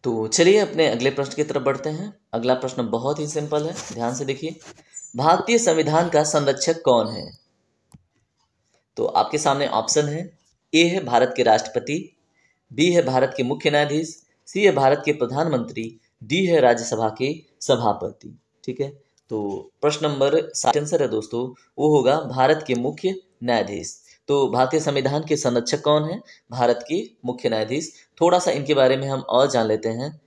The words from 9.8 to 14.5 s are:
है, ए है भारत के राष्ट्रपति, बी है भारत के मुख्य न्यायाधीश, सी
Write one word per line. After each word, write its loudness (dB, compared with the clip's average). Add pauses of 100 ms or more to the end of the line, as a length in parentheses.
है, -8 (440)
ए 6
है 0
भारत 4
के 2
राष्ट्रपति, 2 (760)
बी 2
है 4
भारत 2
के -2
मुख्य -2
न्यायाधीश, 0 (320)
सी -2